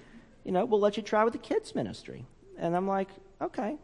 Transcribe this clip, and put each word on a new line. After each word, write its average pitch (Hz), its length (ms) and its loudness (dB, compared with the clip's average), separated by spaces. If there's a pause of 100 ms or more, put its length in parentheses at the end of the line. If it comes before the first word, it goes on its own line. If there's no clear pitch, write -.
(440)
you 190 100 -6
know, 185 120 4
we'll 214 160 4
let 208 160 4
you 220 60 -2
try 214 220 2
with 233 100 2
the - 40 -8
kids - 360 -2
ministry." - 500 -6 (320)
And 170 180 0
I'm 190 140 0
like, 196 200 0 (320)
"Okay, - 440 -4